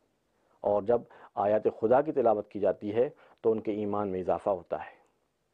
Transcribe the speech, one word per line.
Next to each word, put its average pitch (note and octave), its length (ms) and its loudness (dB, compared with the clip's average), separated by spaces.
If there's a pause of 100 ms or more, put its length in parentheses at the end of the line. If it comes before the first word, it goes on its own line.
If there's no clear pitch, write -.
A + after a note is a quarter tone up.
(600)
اور G#2 220 0
جب A#2+ 180 2 (340)
آیات G#2+ 320 0 (140)
خدا B2 200 4
کی D3+ 120 -2
تلاوت A2+ 380 2
کی G2+ 100 -10
جاتی G2+ 340 -2
ہے B2 140 2 (320)
تو A2+ 120 2
ان A2 80 -2
کے G#2+ 120 -4
ایمان G#2 360 -2
میں F#2 120 -4
اضافہ F2+ 300 -2
ہوتا E2+ 260 -4
ہے۔ - 260 -14 (520)